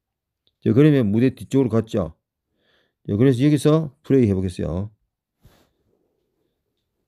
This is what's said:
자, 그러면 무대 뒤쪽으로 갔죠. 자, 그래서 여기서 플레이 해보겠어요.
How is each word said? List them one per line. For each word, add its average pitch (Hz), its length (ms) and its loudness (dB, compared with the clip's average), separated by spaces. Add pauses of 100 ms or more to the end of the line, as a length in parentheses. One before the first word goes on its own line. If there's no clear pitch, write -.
(640)
자, 110 100 0
그러면 135 380 2
무대 120 220 0
뒤쪽으로 127 360 -4
갔죠. 107 440 -4 (920)
자, 101 80 -4
그래서 123 280 2
여기서 151 600 0
플레이 131 260 2
해보겠어요. 92 600 -4 (2250)